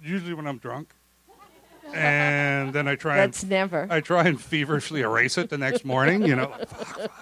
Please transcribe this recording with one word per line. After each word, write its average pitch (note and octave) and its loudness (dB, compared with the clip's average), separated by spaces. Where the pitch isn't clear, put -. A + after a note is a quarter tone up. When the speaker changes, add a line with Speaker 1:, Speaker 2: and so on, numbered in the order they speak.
Speaker 1:
usually F3 -6
when D#3 -8
I'm C#3 -6
drunk. B2+ -10
And C#3+ 2
then C#3+ 0
I C#3 0
try C#3+ 0
and B2+ 4
Speaker 2:
That's - -8
never. F#3+ 0
Speaker 1:
I E3 2
try E3+ 4
and C#3+ 2
feverishly D3+ -2
erase A#2 2
it E3+ -2
the D3+ -6
next C3 -2
morning, C#3 4
you D3 4
know, C3 -2
like, - -10
"Fuck, - -14
fuck, G#3+ -10